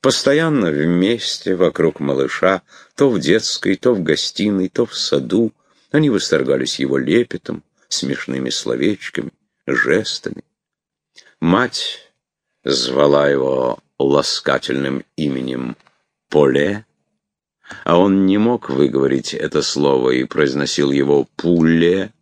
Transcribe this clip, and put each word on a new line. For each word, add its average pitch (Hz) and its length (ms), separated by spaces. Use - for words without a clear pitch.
Постоянно 139 680
вместе 87 840
вокруг 82 440
малыша, 71 640
то 139 140
в 101 100
детской, 95 560
то 127 160
в 98 100
гостиной, 92 680
то 117 160
в - 100
саду, 85 560
они 151 180
восторгались 67 720
его 67 180
лепетом, 82 680
смешными 65 600
словечками, 62 840
жестами. - 760
Мать - 760
звала 69 640
его 65 500
ласкательным 69 1040
именем 64 600
Поле, 73 560
а 85 140
он 98 260
не 95 140
мог 117 320
выговорить 67 640
это 76 260
слово 67 520
и 64 120
произносил 69 680
его 69 440
"Пуле" 85 840